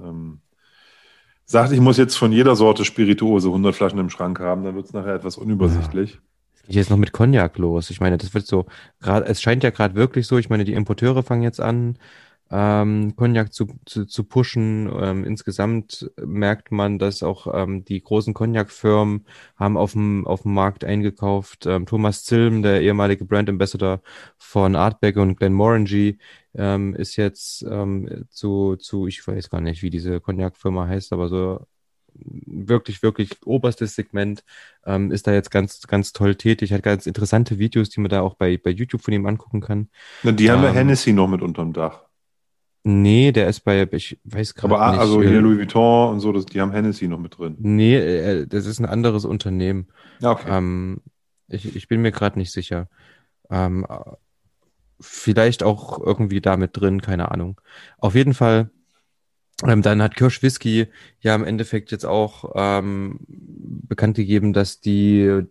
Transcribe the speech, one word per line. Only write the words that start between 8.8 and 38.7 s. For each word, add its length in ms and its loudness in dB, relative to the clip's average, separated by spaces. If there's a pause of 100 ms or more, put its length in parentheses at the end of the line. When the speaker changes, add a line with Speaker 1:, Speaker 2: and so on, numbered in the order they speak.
Speaker 2:
grad, 280 0
es 140 -2
scheint 220 0
ja 60 4
grad 260 -2
wirklich 320 0
so, 100 2
ich 120 0
meine, 160 0
die 80 -4
Importeure 500 0
fangen 200 -2
jetzt 180 -4
an, 360 -2 (520)
ähm, 680 0
Cognac 380 0
zu, 140 -4 (180)
zu, 200 -8
zu 180 -8
pushen. 640 -2 (120)
Ähm, 240 -4
insgesamt 920 -6
merkt 540 -4
man, 260 -2
dass 260 -4
auch, 300 -6
ähm, 320 -4
die 160 -6
großen 320 -2
Cognac-Firmen 920 0 (320)
haben 200 0
auf 160 0
dem, 320 -2
auf 180 -4
dem 100 -2
Markt 320 0
eingekauft. 800 -4
Ähm, 200 -2
Thomas 380 -2
Zilm, 400 2
der 180 4
ehemalige 440 2
Brand 240 0
Ambassador 520 -2 (360)
von 400 0
Ardbeg 400 0
und 180 2
Glenmorangie, 840 0 (360)
ähm, 400 -2
ist 220 -10
jetzt, 520 -6
ähm, 600 -6
zu, 480 -4
zu, 300 -6
ich 200 -12
weiß 220 -8
gar 120 -4
nicht, 220 -6
wie 60 -4
diese 320 -6
Cognac-Firma 680 -4
heißt, 260 -6
aber 140 -2
so 380 -4 (480)
wirklich, 920 -4
wirklich 420 -2
oberstes 500 -2
Segment, 480 -6 (420)
ähm, 260 0
ist 160 -4
da 60 4
jetzt 180 2
ganz, 320 -2
ganz 300 -2
toll 220 2
tätig. 380 0
Hat 80 0
ganz 260 0
interessante 520 0
Videos, 300 0
die 100 -10
man 100 -2
da 120 0
auch 140 -2
bei, 220 0
bei 140 -2